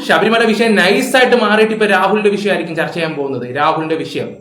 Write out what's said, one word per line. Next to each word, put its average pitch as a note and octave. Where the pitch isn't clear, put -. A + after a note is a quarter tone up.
ശബരിമല A3
വിഷയം A3
നൈസായിട്ട് A#3+
മാറിയിട്ട് G#3+
ഇപ്പൊ G#3+
രാഹുലിന്റെ G3+
വിഷയമായിരിക്കും F3
ചർച്ച D#3
ചെയ്യാൻ D#3+
പോകുന്നത്. C3
രാഹുലിന്റെ D#3+
വിഷയം B2+